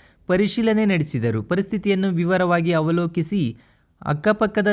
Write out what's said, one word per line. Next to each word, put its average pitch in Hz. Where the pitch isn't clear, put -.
ಪರಿಶೀಲನೆ 214
ನಡೆಸಿದರು. 123
ಪರಿಸ್ಥಿತಿಯನ್ನು 196
ವಿವರವಾಗಿ 175
ಅವಲೋಕಿಸಿ 165
ಅಕ್ಕಪಕ್ಕದ 208